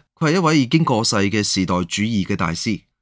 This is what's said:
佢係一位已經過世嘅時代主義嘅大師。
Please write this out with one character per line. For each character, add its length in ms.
佢 140
係 60
一 20
位 240
已 60
經 180
過 180
世 140
嘅 260
時 220
代 140
主 240
義 220
嘅 120
大 140
師。 320